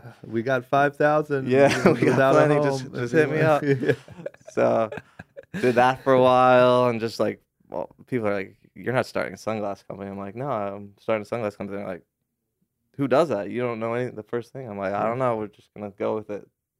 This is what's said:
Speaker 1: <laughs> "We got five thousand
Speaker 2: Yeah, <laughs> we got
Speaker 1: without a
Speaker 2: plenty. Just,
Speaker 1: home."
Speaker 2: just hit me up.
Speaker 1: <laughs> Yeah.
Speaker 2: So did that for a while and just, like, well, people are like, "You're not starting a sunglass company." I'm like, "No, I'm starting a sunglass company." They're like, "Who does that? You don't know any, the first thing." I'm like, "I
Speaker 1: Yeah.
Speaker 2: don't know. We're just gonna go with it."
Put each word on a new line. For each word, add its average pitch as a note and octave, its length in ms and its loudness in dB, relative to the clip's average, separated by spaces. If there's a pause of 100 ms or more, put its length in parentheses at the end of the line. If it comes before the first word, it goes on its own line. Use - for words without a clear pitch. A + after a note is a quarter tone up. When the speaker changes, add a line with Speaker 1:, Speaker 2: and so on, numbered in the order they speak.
(120)
Speaker 1:
<laughs> - 140 -20
"We A2+ 160 -4
got B2+ 240 -2
five C#3+ 300 0
thousand D3+ 520 0
Speaker 2:
Yeah, C3+ 200 6
<laughs> C#3+ 240 4
we B2 80 0
got - 20 2
Speaker 1:
without C3+ 340 4
a D3+ 100 6
Speaker 2:
plenty. D3 220 2
Just, C3+ 140 -2
Speaker 1:
home." B2+ 120 -14
Speaker 2:
just B2 200 -4
hit D3+ 160 2
me D#3 100 -2
up. D3+ 220 2
Speaker 1:
<laughs> C#3 180 0
Yeah. C#3+ 120 2 (580)
Speaker 2:
So A#2 400 2 (640)
did B2 220 0
that B2+ 280 2
for C3+ 100 4
a B2+ 80 6
while B2+ 680 6
and A#2 120 -2
just, A2+ 200 -6
like, G#2+ 220 -2 (260)
well, - 260 -10 (120)
people A2+ 220 -4
are G2+ 60 -2
like, G2+ 220 -8 (180)
"You're G2+ 200 -6
not B2+ 120 0
starting F2+ 280 -6
a - 20 -16
sunglass G#2 500 -8
company." G2 240 -12
I'm G2 80 -12
like, G2 160 -12
"No, C3+ 160 -8
I'm G2+ 480 -8
starting A2 240 -4
a G#2 60 -16
sunglass A#2 280 -6
company." G2+ 220 -10
They're G2+ 80 -10
like, F#2 180 -12 (920)
"Who C#3 120 -4
does D3 220 2
that? G2+ 200 -4
You A2+ 100 -6
don't A#2+ 200 -4
know A2+ 140 -4
any, B2 160 -4
the G#2+ 120 -14
first A#2+ 300 -8
thing." C3+ 160 -14
I'm G2+ 100 -10
like, G2 160 -4
"I G#2 80 -2
Speaker 1:
Yeah. A2 60 -2
Speaker 2:
don't A#2 100 -4
know. B2 180 0
We're G#2+ 120 -8
just - 260 -20
gonna G#2 160 -12
go A2 260 -4
with G#2+ 140 -10
it." - 180 -12 (320)